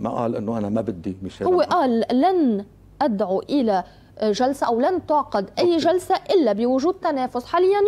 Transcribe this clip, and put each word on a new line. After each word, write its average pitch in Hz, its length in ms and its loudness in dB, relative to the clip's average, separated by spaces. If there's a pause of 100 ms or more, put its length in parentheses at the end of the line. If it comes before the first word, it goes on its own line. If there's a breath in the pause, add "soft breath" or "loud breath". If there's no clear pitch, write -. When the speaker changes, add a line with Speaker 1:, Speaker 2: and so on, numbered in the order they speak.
Speaker 1:
ما 110 100 -6
قال 120 260 -4
إنه 113 220 -4
أنا 104 100 -4
ما 107 120 -2
بدي 95 420 -6
ميشيل - 240 -8
Speaker 2:
هو 370 60 2
Speaker 1:
معوض. 349 120 2
Speaker 2:
قال: 262 480 0
"لن 262 520 2 (380)
أدعو 196 380 0
إلى 220 440 0 (380 loud breath)
جلسة، 247 440 0
أو 240 140 0
لن 339 260 0
تعقد 269 520 -2
أي - 60 2
Speaker 1:
أوكي. 349 120 4
Speaker 2:
جلسة 349 380 0 (160)
إلا 294 220 4
بوجود 254 420 0
تنافس". 262 500 -4
حاليًا 370 440 2